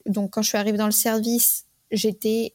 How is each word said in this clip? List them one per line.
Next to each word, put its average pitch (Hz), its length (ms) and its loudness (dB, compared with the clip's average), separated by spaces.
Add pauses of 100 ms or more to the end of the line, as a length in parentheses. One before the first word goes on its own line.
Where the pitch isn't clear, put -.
donc, 202 260 -2
quand 220 100 -2
je 214 60 0
suis 220 100 0
arrivée 208 200 0
dans 214 80 0
le 214 80 2
service, 233 720 0 (260)
j'étais, 220 640 -2